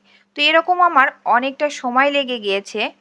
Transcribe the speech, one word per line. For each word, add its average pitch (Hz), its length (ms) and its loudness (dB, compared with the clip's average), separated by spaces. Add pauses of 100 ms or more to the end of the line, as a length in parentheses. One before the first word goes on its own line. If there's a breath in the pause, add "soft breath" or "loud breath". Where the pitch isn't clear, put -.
(340 soft breath)
তো 294 80 -4
এরকম 330 380 2
আমার 311 280 4 (160)
অনেকটা 269 460 0
সময় 262 400 0
লেগে 262 280 -4
গিয়েছে। 202 640 -6